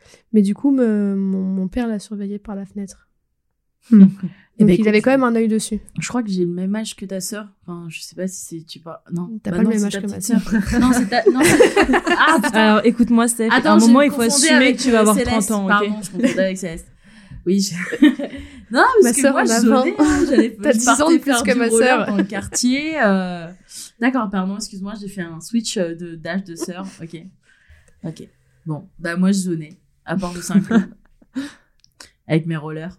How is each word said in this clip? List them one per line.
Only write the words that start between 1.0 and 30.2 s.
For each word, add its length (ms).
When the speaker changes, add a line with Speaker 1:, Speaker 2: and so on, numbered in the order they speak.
Speaker 1:
mon, 260
mon 260
père 200
l'a 120
surveillait 400
par 160
la 100
fenêtre. 420
Speaker 2:
Hmm. 100
Speaker 1:
Donc, 80
Speaker 3:
Eh 60
ben, 40
Speaker 1:
il 60
Speaker 3:
écoute, 120
Speaker 1:
avait 140
quand 100
même 120
un 120
œil 120
dessus. 320
Speaker 3:
je 80
crois 140
que 80
j'ai 160
le 60
même 240
âge 200
que 100
ta 140
sœur. 300
Enfin, 260
je 120
sais 140
pas 120
si 180
c'est, 60
tu 140
vois. 320
Non. 320
Speaker 1:
T'as 80
Speaker 3:
Bah 60
Speaker 1:
pas 60
le 60
Speaker 3:
non, 20
Speaker 1:
même 80
Speaker 3:
c'est 80
Speaker 1:
âge 60
Speaker 3:
ta 80
Speaker 1:
que 60
ma 100
Speaker 3:
petite 100
Speaker 1:
sœur. 140
Speaker 3:
sœur. 380
<laughs> 0
Non, 140
c'est 160
ta, 220
non, 120
c'est, 440
ah, 180
putain. 140
Speaker 4:
Alors, 260
écoute-moi, 420
Steph, 240
Speaker 3:
Attends, 200
Speaker 4:
à 40
un 40
Speaker 3:
je 80
Speaker 4:
moment, 120
Speaker 3:
me 60
Speaker 4:
il 60
faut 60
Speaker 3:
confondais 180
Speaker 4:
assumer 200
Speaker 3:
avec, 220
Speaker 4:
que 60
tu 80
vas 60
Speaker 3:
euh, 40
Speaker 4:
avoir 160
Speaker 3:
Céleste. 320
Speaker 4:
trente 20
ans, 140
ok ? 40
Speaker 3:
Pardon, 340
je 140
me 40
confondais 220
avec 160
Céleste. 280
Oui, 140
je, 160
<laughs> 960
non, 120
parce 200
Speaker 1:
Ma 80
Speaker 3:
que 80
Speaker 1:
sœur 140
Speaker 3:
moi, 80
Speaker 1:
en 40
Speaker 3:
je 60
Speaker 1:
avant. 300
Speaker 3:
zonais, 180
hein, 300
j'allais 280
Speaker 1:
<laughs> 60
T'as 80
Speaker 3:
je 60
Speaker 1:
dix 100
ans 100
Speaker 3:
partais 200
Speaker 1:
de 40
plus 120
Speaker 3:
faire 100
Speaker 1:
que 80
Speaker 3:
du 80
Speaker 1:
ma 80
Speaker 3:
roller 200
Speaker 1:
sœur. 200
Speaker 3:
dans 100
le 60
quartier, 720
euh... 440
D'accord, 300
pardon, 260
excuse-moi, 460
j'ai 80
fait 140
un 180
switch, 360
euh, 160
de, 220
d'âge 300
de 100
sœur. 300
Ok. 160
Ok. 180
Bon, 220
bah, 200
moi, 160
je 60
zonais, 380
à 100
Port 180